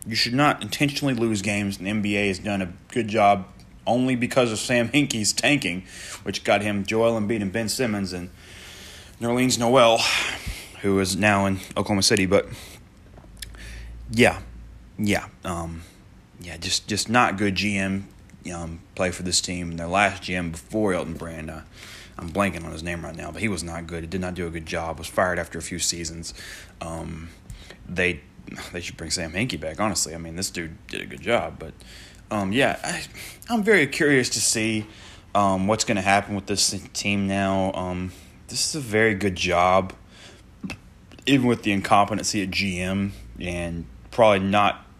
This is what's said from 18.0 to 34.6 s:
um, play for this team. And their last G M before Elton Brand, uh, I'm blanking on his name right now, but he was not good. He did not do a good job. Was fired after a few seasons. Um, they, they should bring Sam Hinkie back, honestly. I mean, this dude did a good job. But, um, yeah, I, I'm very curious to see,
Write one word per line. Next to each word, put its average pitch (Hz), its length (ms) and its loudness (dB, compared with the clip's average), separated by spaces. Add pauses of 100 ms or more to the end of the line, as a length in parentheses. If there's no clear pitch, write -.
um, 85 260 -8 (140)
play 92 160 0
for 87 120 -8
this 90 180 0
team. 87 300 -4
And 82 80 -6
their 85 100 -6
last 95 340 2
G 90 120 -6
M 87 160 -2
before 101 420 -2
Elton 80 220 -4
Brand, 80 360 -10
uh, 78 100 -12 (580)
I'm 85 120 -8
blanking 87 340 0
on 80 80 -8
his 78 100 -10
name 85 200 -6
right 78 140 -10
now, 80 140 -10
but 82 100 -12
he 110 80 -2
was 85 160 -4
not 85 220 -8
good. 82 160 -8
He 80 40 -8
did 90 140 -4
not 90 140 -4
do 87 120 -4
a 82 40 -6
good 80 160 -8
job. 82 320 -4
Was 80 100 -10
fired 90 300 0
after 80 200 -6
a - 40 -8
few - 160 -8
seasons. 82 560 -4 (480)
Um, 80 480 -10 (580)
they, 87 320 0 (520)
they 87 100 -8
should - 160 -12
bring 82 120 -10
Sam 80 220 -4
Hinkie 98 260 -2
back, 78 220 -6
honestly. 95 340 -2
I 85 40 -8
mean, 82 180 -10
this 95 140 -4
dude 82 260 -8 (120)
did - 120 -10
a - 60 -10
good - 160 -14
job. 90 360 0
But, 78 140 -12 (580)
um, 101 220 0
yeah, 123 320 4
I, 165 200 -4 (440)
I'm 233 140 2
very 190 240 6
curious 143 440 4
to - 100 0
see, 110 460 0 (480)